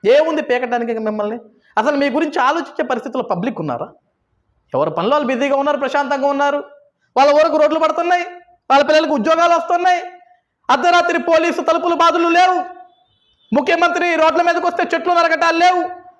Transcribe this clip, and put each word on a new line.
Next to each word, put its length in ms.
ఏముంది 360
పీకటానికి 500
ఇక 60
మిమ్మల్ని? 400
అసలు 180
మీ 140
గురించి 300
ఆలోచించే 440
పరిస్థితుల్లో 440
పబ్లిక్ 320
ఉన్నారా? 320
ఎవరి 160
పనిలో 260
వాళ్ళు 100
బిజీగా 300
ఉన్నారు, 200
ప్రశాంతంగా 500
ఉన్నారు. 380
వాళ్ళ 160
ఊరకు 240
రోడ్లు 220
పడుతున్నాయి, 460
వాళ్ళ 140
పిల్లలకు 300
ఉద్యోగాలు 380
వస్తున్నాయి, 500
అర్ధరాత్రి 480
పోలీసు 420
తలుపులు 340
బాధలు 340
లేవు, 520
ముఖ్యమంత్రి 600
రోడ్ల 280
మీదకి 240
వస్తే 160
చెట్లు 180
నరకటాలు 460
లేవు 240